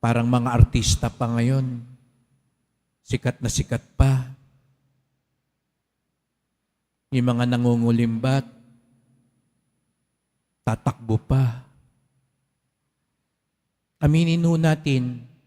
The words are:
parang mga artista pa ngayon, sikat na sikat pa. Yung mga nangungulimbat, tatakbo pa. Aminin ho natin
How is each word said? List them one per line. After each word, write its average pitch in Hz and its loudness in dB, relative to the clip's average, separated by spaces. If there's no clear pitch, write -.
parang 117 0
mga 120 0
artista 117 0
pa 120 -4
ngayon, 123 -2
sikat - -4
na 110 -2
sikat - -6
pa. 135 2
Yung 123 0
mga 120 0
nangungulimbat, 120 0
tatakbo 110 -4
pa. 127 -2
Aminin 165 2
ho 170 2
natin 143 0